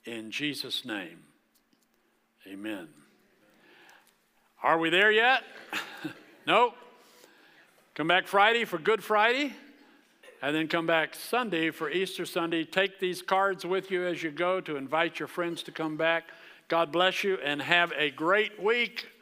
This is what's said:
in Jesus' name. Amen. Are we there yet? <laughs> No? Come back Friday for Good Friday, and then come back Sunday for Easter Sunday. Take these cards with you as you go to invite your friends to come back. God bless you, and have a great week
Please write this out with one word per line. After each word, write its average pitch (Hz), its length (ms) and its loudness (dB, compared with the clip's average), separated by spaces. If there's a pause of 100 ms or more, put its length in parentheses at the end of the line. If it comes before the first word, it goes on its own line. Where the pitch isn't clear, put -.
in 113 260 -10
Jesus' 135 540 -6
name. 95 400 -8 (1200)
Amen. 98 420 -10 (1700)
Are 151 160 4
we 165 120 0
there 196 220 6
yet? 233 320 4 (280)
<laughs> - 400 -10 (340)
No? 226 280 4 (1200)
Come 156 140 -4
back 180 180 4
Friday 220 380 4
for 175 140 -6
Good 190 260 0
Friday, 233 480 2 (880)
and 147 160 -2
then 160 100 0
come 165 200 0
back 160 280 2
Sunday 180 560 -2
for 151 200 -6
Easter 180 340 -4
Sunday. 170 400 -2
Take 190 340 -2
these 180 240 -4
cards 190 440 0
with 185 240 -2
you 180 160 -2
as 170 160 -4
you 160 80 -4
go 175 320 0
to 156 140 -6
invite 151 420 -2
your 151 100 -6
friends 170 360 -4
to - 80 -14
come 156 240 -4
back. 165 340 0 (380)
God 165 220 2
bless 180 320 2
you, 190 220 0
and 143 180 -2
have 170 340 2
a 147 140 0
great 190 520 0
week 226 460 -2 (140)